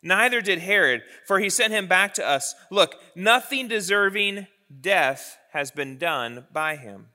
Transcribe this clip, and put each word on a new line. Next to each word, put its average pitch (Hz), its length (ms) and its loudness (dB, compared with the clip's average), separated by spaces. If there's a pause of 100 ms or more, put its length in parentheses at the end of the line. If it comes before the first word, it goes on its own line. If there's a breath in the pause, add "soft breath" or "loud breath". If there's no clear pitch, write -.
Neither 226 380 2
did 185 200 -2
Herod, 165 420 2 (240 loud breath)
for 196 140 2
he 196 100 0
sent 220 220 0
him 202 160 0
back 190 260 2
to 139 120 -4
us. 139 280 -2 (160 loud breath)
Look, 190 260 2 (200 loud breath)
nothing 247 500 2
deserving 202 800 0 (340)
death 147 560 0 (160)
has 143 200 -6
been 135 260 -8
done 127 540 -6
by 156 240 -4
him. 110 380 -18